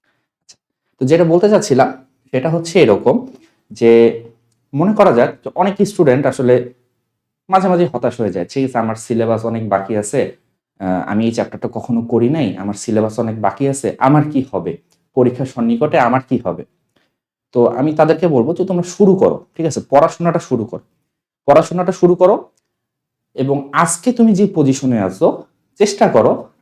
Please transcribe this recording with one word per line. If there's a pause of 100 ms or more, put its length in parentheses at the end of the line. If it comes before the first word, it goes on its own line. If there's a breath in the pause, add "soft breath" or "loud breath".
(420)
আচ্ছা, (420)
তো
যেটা
বলতে
চাচ্ছিলাম (260)
সেটা
হচ্ছে
এরকম (440 soft breath)
যে, (500)
মনে
করা
যাক
যে
অনেক (120)
স্টুডেন্ট
আসলে (760)
মাঝে
মাঝে
হতাশ
হয়ে
যায়,
"ঠিক
আছে,
আমার
সিলেবাস
অনেক
বাকি
আছে, (420)
আহ,
আমি
এই
চ্যাপ্টারটা
কখনো
করি
নাই,
আমার
সিলেবাস
অনেক
বাকি
আছে,
আমার
কি
হবে? (360)
পরীক্ষার
সন্নিকটে
আমার
কি
হবে?" (880)
তো
আমি
তাদেরকে
বলবো
যে
তোমরা
শুরু
করো, (120)
ঠিক
আছে?
পড়াশোনাটা
শুরু
করো, (640)
পড়াশোনাটা
শুরু
করো (840)
এবং
আজকে
তুমি
যে
পজিশনে
আছো, (340)
চেষ্টা
করো (120)